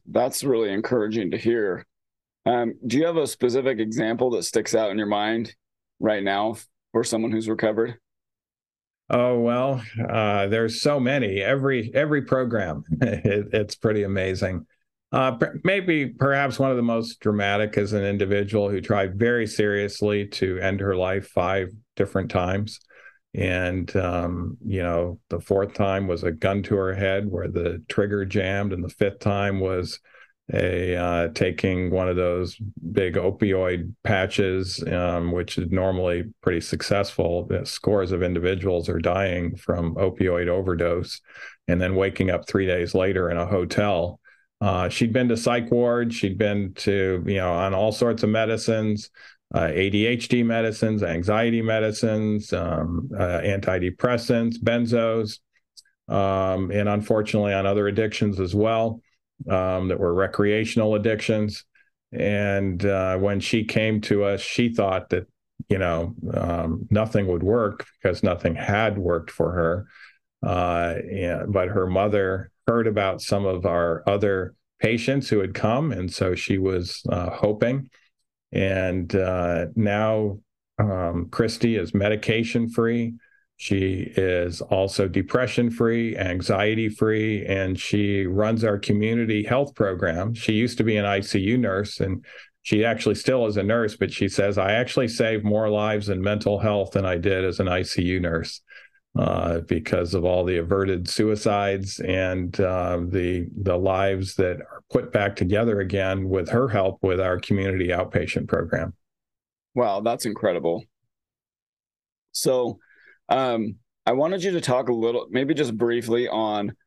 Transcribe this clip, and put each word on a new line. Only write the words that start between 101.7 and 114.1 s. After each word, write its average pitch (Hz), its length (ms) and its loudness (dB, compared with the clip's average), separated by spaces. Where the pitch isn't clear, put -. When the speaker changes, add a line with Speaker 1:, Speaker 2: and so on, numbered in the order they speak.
Speaker 2:
and, 92 600 -2
uh, 90 480 0
the, 90 400 0
the 95 160 2
lives 95 600 0
that 90 260 0
are - 300 -18
put - 200 0
back 101 240 0
together 104 440 2
again 95 500 -2
with 92 200 0
her 123 180 2
help 98 340 0
with 92 180 2
our 90 200 0
community 95 480 0
outpatient 90 600 -2
program. 87 460 -2
Speaker 1:
Wow, 104 280 0
that's 117 260 -2
incredible. 87 560 -2
So, 123 460 0
um, 117 460 0
I 113 80 4